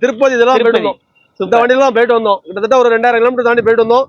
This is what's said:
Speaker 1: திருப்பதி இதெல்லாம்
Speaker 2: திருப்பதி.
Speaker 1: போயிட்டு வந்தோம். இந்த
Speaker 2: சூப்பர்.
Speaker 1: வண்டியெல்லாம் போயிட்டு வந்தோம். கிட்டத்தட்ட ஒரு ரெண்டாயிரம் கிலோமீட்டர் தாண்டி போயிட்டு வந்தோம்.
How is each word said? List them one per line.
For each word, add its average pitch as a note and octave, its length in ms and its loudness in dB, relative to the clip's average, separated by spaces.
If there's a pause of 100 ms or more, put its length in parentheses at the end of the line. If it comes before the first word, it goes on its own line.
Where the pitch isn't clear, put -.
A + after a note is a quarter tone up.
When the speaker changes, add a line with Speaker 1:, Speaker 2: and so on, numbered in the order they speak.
Speaker 1:
திருப்பதி C4 360 0
இதெல்லாம் A#3+ 200 2
Speaker 2:
திருப்பதி. A3+ 240 0
Speaker 1:
போயிட்டு G3+ 80 -4
வந்தோம். - 100 -12
இந்த - 400 -20
Speaker 2:
சூப்பர். G3 220 0
Speaker 1:
வண்டியெல்லாம் B3+ 340 2
போயிட்டு A#3+ 220 2
வந்தோம். G#3 280 -2
கிட்டத்தட்ட G3+ 360 -2
ஒரு A#3+ 120 2
ரெண்டாயிரம் A#3 280 0
கிலோமீட்டர் A#3+ 260 0
தாண்டி A#3+ 180 0
போயிட்டு A3+ 200 2
வந்தோம். B3 220 0